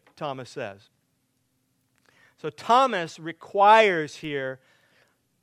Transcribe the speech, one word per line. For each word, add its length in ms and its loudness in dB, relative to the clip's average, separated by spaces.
Thomas 340 -12
says. 400 -16
So 120 -12
Thomas 680 -2
requires 1000 2
here 420 -10